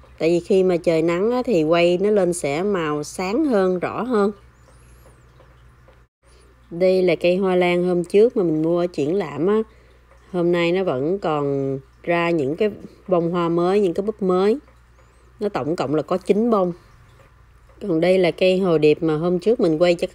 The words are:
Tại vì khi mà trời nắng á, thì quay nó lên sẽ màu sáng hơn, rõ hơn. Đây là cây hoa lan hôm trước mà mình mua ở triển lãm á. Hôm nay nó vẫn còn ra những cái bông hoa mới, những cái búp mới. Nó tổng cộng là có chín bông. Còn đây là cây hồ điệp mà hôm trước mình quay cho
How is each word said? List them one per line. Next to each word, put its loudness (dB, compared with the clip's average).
Tại 0
vì 2
khi 2
mà 2
trời 0
nắng 0
á, 0
thì 0
quay 2
nó 0
lên 2
sẽ -4
màu -4
sáng -4
hơn, 0
rõ -6
hơn. 0
Đây 2
là 2
cây 2
hoa 0
lan 2
hôm 0
trước 4
mà 2
mình 0
mua 0
ở 0
triển -4
lãm -4
á. 2
Hôm 0
nay 0
nó 0
vẫn -2
còn -4
ra -2
những -2
cái -2
bông 0
hoa -2
mới, 0
những 0
cái -4
búp -6
mới. 2
Nó -4
tổng -4
cộng -2
là 0
có -4
chín 0
bông. 2
Còn -2
đây 4
là 2
cây 2
hồ 2
điệp 2
mà 0
hôm -2
trước 0
mình 2
quay 2
cho -4